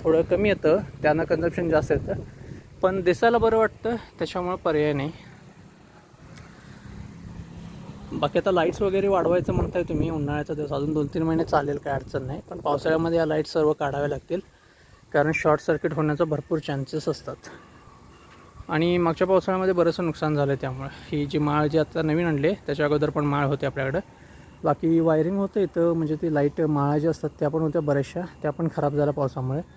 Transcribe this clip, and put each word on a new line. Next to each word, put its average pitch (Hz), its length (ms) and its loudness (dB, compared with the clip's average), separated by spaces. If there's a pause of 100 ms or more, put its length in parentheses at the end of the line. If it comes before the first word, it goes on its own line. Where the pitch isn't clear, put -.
थोडं 160 220 4
कमी 180 260 2
येतं, 175 300 4 (240)
त्यानं 156 220 2
कन्झम्पशन 170 440 0
जास्त 156 240 2
येतं, 147 220 0 (680)
पण 190 200 2
दिसायला 233 360 4
बरं 226 200 4
वाटतं, 220 380 0
त्याच्यामुळं 180 600 -6
पर्याय 151 360 2
नाही. 143 200 -2 (3000)
बाकी 147 260 0
आता 190 120 2
लाईट्स 175 320 2
वगैरे 196 260 2
वाढवायचं 180 440 2
म्हणताय 175 300 -2
तुम्ही, 160 280 -2
उन्हाळ्याचा 147 440 -4
दिवस 147 180 -6
अजून 143 200 -2
दोन 151 140 0
तीन 156 160 -4
महिने 165 220 0
चालेल, 143 320 0
काय 143 180 -4
अडचण 135 280 -6
नाही, 135 180 -8 (100)
पण 175 80 -10
पावसाळ्यामध्ये 160 600 2
या 160 80 2
लाईट्स 156 260 -2
सर्व 156 200 4
काढाव्या 143 360 -2
लागतील, 143 320 -4 (720)
कारण 151 220 4
शॉर्ट 151 260 2
सर्किट 156 320 0
होण्याचा 151 320 0
भरपूर 151 340 -2
चान्सेस 147 500 -4
असतात. 139 280 -6 (1300)
आणि 170 300 2
मागच्या 170 280 2
पावसाळ्यामध्ये 185 480 2
बरंचसं 170 300 2
नुकसान 156 300 0
झालं, 143 200 2
त्यामुळे 135 640 -8
ही 147 100 -2
जी 143 120 -2
माळ 147 280 2
जी 151 120 2
आता 156 240 0
नवीन 160 240 2
आणली, 156 260 2
त्याच्या 147 340 -2
अगोदर 147 240 2
पण 147 140 -2
माळ 143 220 2
होती 139 200 -2
आपल्याकडं. 135 340 -2 (640)
बाकी 160 360 2
वायरिंग 165 380 2
होतं 196 220 -2
इथं, 170 320 2
म्हणजे 160 220 0
ती 156 200 -2
लाईट 143 260 2
माळा 147 380 2
ज्या 160 120 2
असतात 151 200 -4 (100)
त्या 151 80 0
पण 156 120 0
होत्या 160 200 0
बऱ्याचशा, 143 400 0 (220)
त्या 151 80 -2
पण 165 260 -2
खराब 143 180 0
झाल्या 143 200 2
पावसामुळे. 135 460 -2 (160)